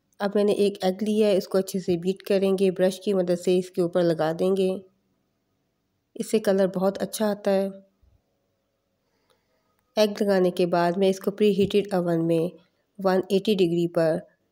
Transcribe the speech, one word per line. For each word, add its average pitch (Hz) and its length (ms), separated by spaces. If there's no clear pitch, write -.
अब 202 160
मैंने 208 160
एक 202 320
एग 185 180
लिया 214 260
है, 190 80
इसको 190 220
अच्छे 190 220
से 175 160
बीट 185 260
करेंगे, 196 480
ब्रश 185 340
की 208 80
मदद 180 220
से 180 240
इसके 185 240
ऊपर 175 200
लगा 160 300
देंगे, 185 520
इससे 220 220
कलर 196 280
बहुत 190 320
अच्छा 208 320
आता 202 200
है। 196 160
एग 208 240
लगाने 190 280
के 185 160
बाद 175 320
मैं 190 120
इसको 190 200
प्रीहीटेड 196 640
ओवन 170 260
में 165 320
वन 190 220
एटी 196 220
डिग्री 175 320
पर 170 480